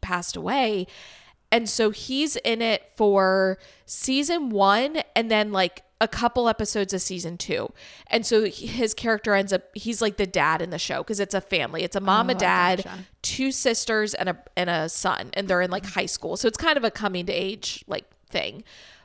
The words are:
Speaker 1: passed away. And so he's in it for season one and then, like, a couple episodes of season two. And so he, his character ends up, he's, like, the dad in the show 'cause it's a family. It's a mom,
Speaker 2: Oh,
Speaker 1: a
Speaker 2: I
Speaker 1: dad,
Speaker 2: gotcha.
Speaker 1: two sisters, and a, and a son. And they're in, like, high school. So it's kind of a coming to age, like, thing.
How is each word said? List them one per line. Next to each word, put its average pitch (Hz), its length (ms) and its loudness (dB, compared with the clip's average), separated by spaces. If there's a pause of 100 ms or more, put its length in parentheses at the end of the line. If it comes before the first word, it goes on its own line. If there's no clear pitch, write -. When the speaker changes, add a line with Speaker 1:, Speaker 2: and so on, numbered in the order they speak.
Speaker 1:
passed 180 360 -4
away. 208 500 0 (640)
And 226 180 4
so 220 220 2
he's 277 460 -2
in 226 240 -2
it 226 360 -2
for 190 640 4 (280)
season 285 640 0
one 220 520 4 (120)
and 226 160 0
then, 214 220 2
like, 185 300 0 (180)
a 226 80 4
couple 240 400 2
episodes 208 440 0
of 185 80 -2
season 175 380 -6
two. - 340 -4 (360)
And 226 180 0
so 220 180 4
he, - 220 -6
his 220 280 -2
character 214 400 0
ends 196 180 2
up, 185 100 0 (120)
he's, 220 280 -6
like, 214 140 0
the 202 100 0
dad 160 360 2
in 175 80 -6
the 165 80 -6
show - 260 -4
'cause 202 160 -4
it's 196 140 -2
a 190 60 2
family. 156 440 -2
It's 165 100 -6
a 196 60 0
mom, 208 280 2
Speaker 2:
Oh, 254 40 0
Speaker 1:
a - 20 2
Speaker 2:
I 185 40 -2
Speaker 1:
dad, 180 400 4
Speaker 2:
gotcha. 185 200 -10 (240)
Speaker 1:
two 262 300 -2
sisters, 220 600 0
and 185 160 -2
a, 175 60 -4 (200)
and 180 140 0
a 165 180 0
son. - 460 -2
And 196 120 -4
they're 180 160 2
in, 180 80 0
like, 190 160 -4
high 190 200 -2
school. 165 300 -6
So 233 120 2
it's 220 80 0
kind 311 200 2
of 262 80 2
a 220 60 2
coming 185 360 -4
to 196 60 -2
age, - 540 -4
like, - 180 -6 (240)
thing. 180 360 -6 (400)